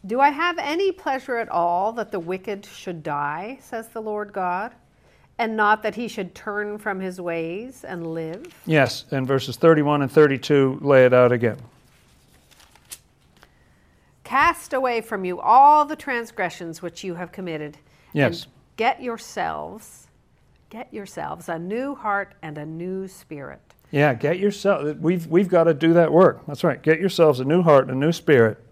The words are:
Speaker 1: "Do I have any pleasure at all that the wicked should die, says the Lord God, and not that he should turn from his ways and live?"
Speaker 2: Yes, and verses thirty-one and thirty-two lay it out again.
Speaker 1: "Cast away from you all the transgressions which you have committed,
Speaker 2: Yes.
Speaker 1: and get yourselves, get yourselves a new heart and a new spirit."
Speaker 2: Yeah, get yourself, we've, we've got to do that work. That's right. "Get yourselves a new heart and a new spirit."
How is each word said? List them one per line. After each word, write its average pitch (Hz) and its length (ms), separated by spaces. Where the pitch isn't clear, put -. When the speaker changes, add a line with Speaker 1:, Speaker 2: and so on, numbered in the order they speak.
Speaker 1:
"Do 220 140
I 277 100
have 330 280
any 349 340
pleasure 262 460
at 226 120
all 175 440
that 220 180
the 196 80
wicked 190 460
should 170 380
die, 156 580
says 226 260
the 226 140
Lord 208 320
God, 190 400
and 220 180
not 214 240
that 214 140
he 233 120
should 190 280
turn 208 420
from 202 220
his 185 200
ways 175 640
and 165 300
live?" 165 400
Speaker 2:
Yes, 147 420
and 131 180
verses 131 300
thirty-one 147 460
and 135 80
thirty-two 139 720
lay 135 240
it 127 80
out 123 180
again. 117 260
Speaker 1:
"Cast 302 500
away 247 280
from 202 240
you 180 140
all 285 460
the 302 100
transgressions 196 880
which 170 200
you 180 120
have 170 160
committed, 156 460
Speaker 2:
Yes. 139 300
Speaker 1:
and - 100
get 240 240
yourselves, 185 1080
get 233 240
yourselves 170 560
a 165 80
new 233 380
heart 202 480
and 151 160
a 147 80
new 185 400
spirit." 143 520
Speaker 2:
Yeah, 147 200
get 147 260
yourself, 190 600
we've, 165 280
we've 180 220
got 165 160
to 165 80
do 165 220
that 160 180
work. 165 340
That's 143 160
right. 151 180
"Get 160 200
yourselves 156 400
a - 20
new 156 180
heart 147 280
and - 20
a 131 80
new 156 140
spirit." 117 440